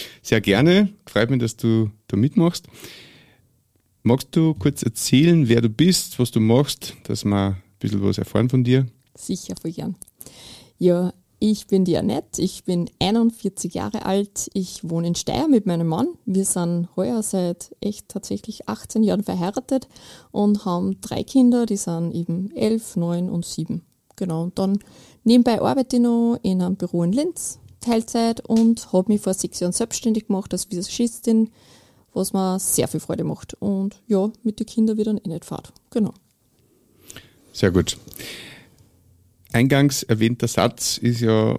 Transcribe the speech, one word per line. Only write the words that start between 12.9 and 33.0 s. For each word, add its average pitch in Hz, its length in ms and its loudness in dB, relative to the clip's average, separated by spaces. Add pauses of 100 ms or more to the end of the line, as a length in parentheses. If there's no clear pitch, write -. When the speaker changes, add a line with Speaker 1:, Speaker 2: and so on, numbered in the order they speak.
Speaker 2:
einundvierzig 214 760 -2
Jahre 208 320 -6
alt, 202 480 -4
ich 180 340 -6
wohne 165 200 -2
in 175 60 0
Steyr - 340 -2
mit 226 180 4
meinem 170 220 0
Mann. 175 200 -2 (160)
Wir 190 220 -2
sind 175 500 -2
heuer 220 260 -2
seit 180 600 -4
echt - 260 -8
tatsächlich - 640 -10
achtzehn 220 320 -4
Jahren 202 200 2
verheiratet 202 680 -4 (420)
und 208 340 0
haben 185 380 -2
drei - 220 -6
Kinder, 247 420 4
die 208 100 -2
sind 170 380 -4
eben 170 420 -4
elf, 220 400 -2
neun 175 320 -2
und 170 160 -4
sieben. - 380 -8 (340)
Genau, 165 280 -4
und 180 140 -8
dann 196 200 0 (460)
nebenbei 233 360 4
arbeite 254 360 0
ich 240 60 4
noch 233 400 2
in 185 200 0
einem 180 140 -2
Büro 175 260 -2
in 175 100 2
Linz, 311 460 -4 (220)
Teilzeit, 226 600 -2
und 226 540 2
hab 185 160 2
mich 208 100 2
vor 190 140 -2
sechs - 260 -8
Jahren 175 120 -2
selbstständig 220 560 -2
gemacht 190 260 -4
als - 160 -6
Visagistin, 220 800 0 (640)
was 190 180 -4
mir 190 280 0
sehr - 280 -2
viel 156 120 -6